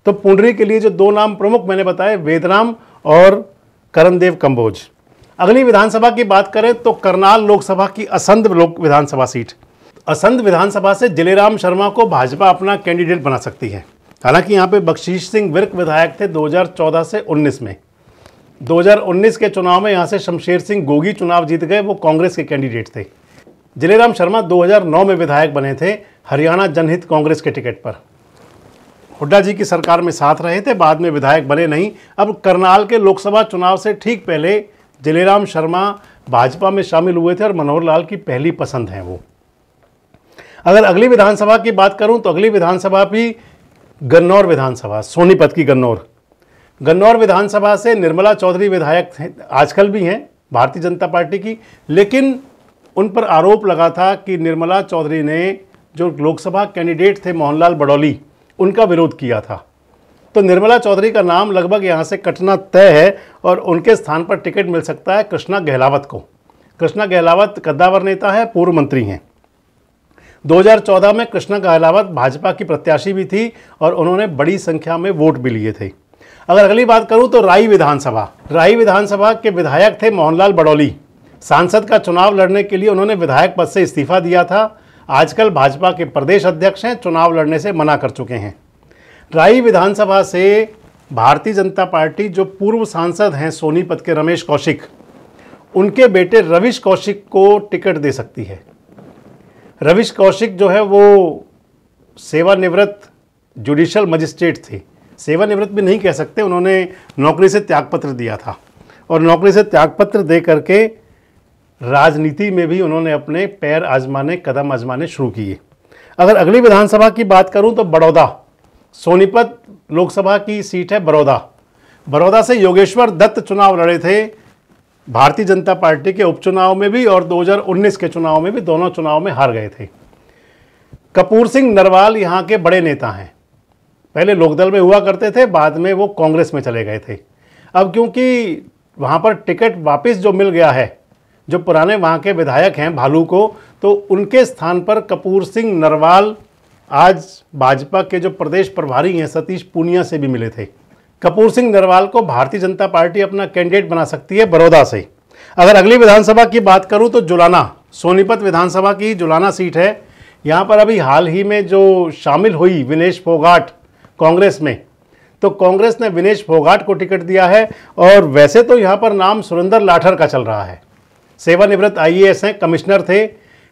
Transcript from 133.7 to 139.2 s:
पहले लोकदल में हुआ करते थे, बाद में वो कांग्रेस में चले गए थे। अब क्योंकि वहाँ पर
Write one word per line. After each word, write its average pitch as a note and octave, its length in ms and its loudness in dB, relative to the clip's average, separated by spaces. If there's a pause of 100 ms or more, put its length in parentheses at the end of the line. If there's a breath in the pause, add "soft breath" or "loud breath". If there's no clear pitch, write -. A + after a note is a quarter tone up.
पहले F#3+ 200 0
लोकदल E3 360 2
में G3 100 0
हुआ F#3+ 200 6
करते G3 300 -2
थे, B3 180 2
बाद D3+ 300 0
में F3+ 140 -2
वो G3 180 -2
कांग्रेस D#3 440 -2
में C#3+ 80 -4
चले A#2 220 -6
गए G#2+ 160 -8
थे। G#2 180 -16 (560 soft breath)
अब F#3 180 0
क्योंकि A#3 760 -2 (320)
वहाँ C#3+ 200 0
पर G#3 180 0